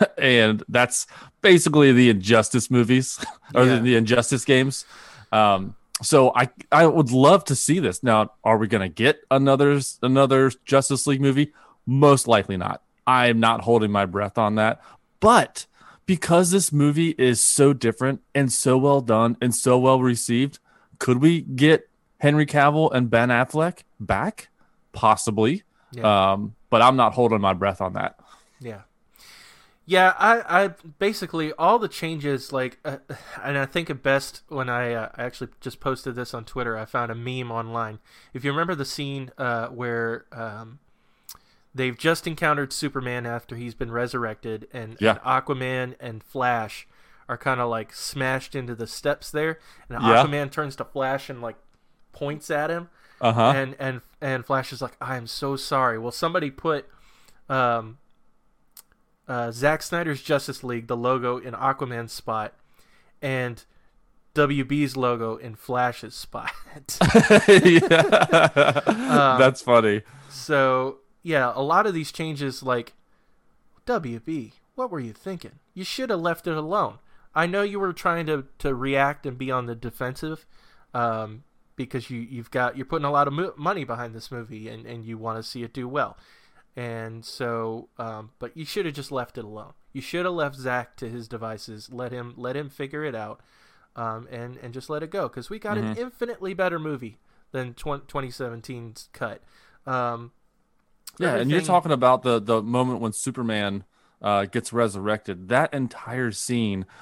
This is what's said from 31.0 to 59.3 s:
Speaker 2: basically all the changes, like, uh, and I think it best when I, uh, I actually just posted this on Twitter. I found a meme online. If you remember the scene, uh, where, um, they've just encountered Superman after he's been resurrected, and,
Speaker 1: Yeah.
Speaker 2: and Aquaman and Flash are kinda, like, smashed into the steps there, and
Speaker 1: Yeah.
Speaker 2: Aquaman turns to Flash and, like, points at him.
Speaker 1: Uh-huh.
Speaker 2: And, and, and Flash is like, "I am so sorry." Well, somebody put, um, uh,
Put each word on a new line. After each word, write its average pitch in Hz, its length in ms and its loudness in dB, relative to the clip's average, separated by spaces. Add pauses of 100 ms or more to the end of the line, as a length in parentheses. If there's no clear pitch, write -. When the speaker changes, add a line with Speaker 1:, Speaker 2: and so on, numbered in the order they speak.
Speaker 2:
basically 175 540 -4
all 190 260 4
the 214 80 -4
changes, 143 640 -6
like, 127 320 -2
uh, 135 140 -8 (440)
and 139 160 -4
I 135 80 -2
think 165 240 -6
it 131 120 -10
best 135 460 0
when 131 200 -6
I, 120 260 -2
uh, 110 220 -6
I 120 80 -8
actually - 260 -10 (100)
just - 200 -12
posted 131 340 -6
this 123 200 -10
on 113 100 -12
Twitter. 117 340 -6
I 110 60 -10
found 120 260 -4
a 113 60 -8
meme 123 340 -8
online. 113 480 -8 (340)
If 127 120 -10
you 143 80 0
remember 170 240 -2
the 139 80 -6
scene, 139 520 -10
uh, 120 320 -4
where, 117 640 -6
um, 113 480 -14 (960)
they've 127 240 -6
just 160 300 -2
encountered 147 440 -2
Superman 123 540 -8
after 117 300 -10
he's 120 180 -12
been 120 160 -8
resurrected, 117 800 -6
and, 110 280 -14
Speaker 1:
Yeah. 107 120 4
Speaker 2:
and - 100 -2
Aquaman 127 760 -4
and 110 240 -16
Flash 120 640 -4 (420)
are 120 80 -6
kinda, 123 300 -2
like, 113 260 -6
smashed 131 640 -6
into 123 220 -8
the 113 100 -10
steps - 460 -8
there, 156 260 -4 (300)
and 120 120 -10
Speaker 1:
Yeah. 117 240 6
Speaker 2:
Aquaman 143 280 -4
turns 147 240 -6
to 135 80 -10
Flash 135 440 -4
and, 123 140 -14
like, 113 140 -10 (560)
points 147 400 -10
at 151 180 -2
him. 170 180 -8 (320)
Speaker 1:
Uh-huh. 117 360 4
Speaker 2:
And, 135 240 -4
and, 131 200 -6 (200)
and 131 240 -6
Flash 131 280 -4
is 127 100 -12
like, 123 180 -12
"I 127 160 -8
am 120 120 -12
so 139 280 -6
sorry." 131 420 -2
Well, 117 140 -8
somebody 165 380 -4
put, 147 360 -6 (640)
um, 120 500 -2 (1300)
uh, 120 240 -6